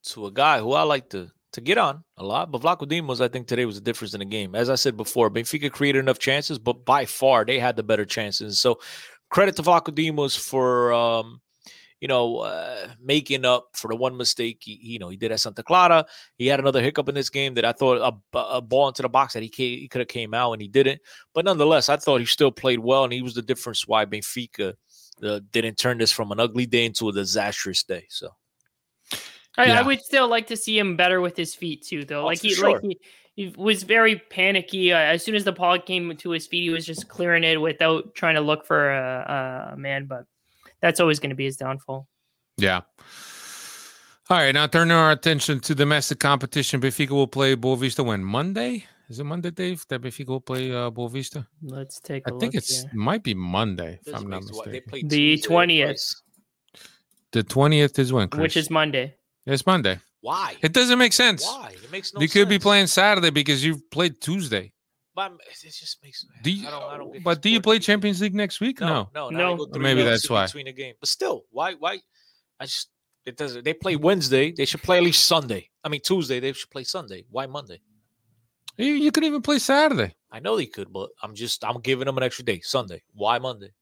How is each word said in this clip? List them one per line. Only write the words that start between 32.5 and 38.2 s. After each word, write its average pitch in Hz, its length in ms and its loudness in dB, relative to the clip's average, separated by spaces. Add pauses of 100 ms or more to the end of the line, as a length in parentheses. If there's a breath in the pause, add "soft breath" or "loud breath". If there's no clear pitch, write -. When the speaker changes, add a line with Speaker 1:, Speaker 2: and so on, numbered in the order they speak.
Speaker 1:
sure. 185 180 4
Speaker 2:
like, 117 100 0
he, 196 160 -6 (380 soft breath)
he 190 200 -8
was 190 280 0
very 220 320 6
panicky. 190 760 0
Uh, 170 60 6
as 160 260 4
soon 220 120 -2
as 202 80 0
the 196 80 0
ball 180 260 2
came 175 380 -6
to 175 140 -8
his 160 180 -4
feet, 175 140 -2
he 170 80 -2
was 165 140 -2
just 160 240 -10
clearing 170 360 0
it 160 160 2
without 160 560 0
trying 165 180 2